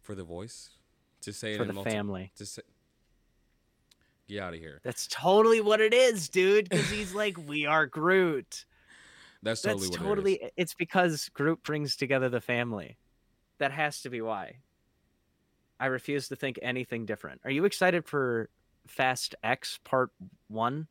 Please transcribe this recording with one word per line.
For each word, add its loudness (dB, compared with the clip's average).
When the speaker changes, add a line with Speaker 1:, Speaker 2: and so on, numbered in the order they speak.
Speaker 1:
For -12
the -10
voice? -14
To -10
say -6
it -4
Speaker 2:
For -2
Speaker 1:
in -2
Speaker 2:
the -6
Speaker 1:
multi-, -4
Speaker 2:
family. -4
Speaker 1:
to -16
say, -14
get -8
outta -8
here. -16
Speaker 2:
That's -6
totally 6
what 4
it 4
is, 4
dude, 4
'cause 2
he's -6
Speaker 1:
<laughs> -
Speaker 2:
like, -2
"We -4
are 4
Groot." 2
Speaker 1:
That's -2
Speaker 2:
That's 0
Speaker 1:
totally -4
what -4
it -4
Speaker 2:
totally, 2
Speaker 1:
is. -6
Speaker 2:
i-, -14
it's -2
because 0
Groot 0
brings -4
together 2
the 0
family. -4
That -2
has -4
to -8
be -4
why. -6
I -2
refuse -2
to -8
think -6
anything -4
different. -10
Are -6
you 2
excited 2
for 0
Fast -2
X -2
Part 2
One? -2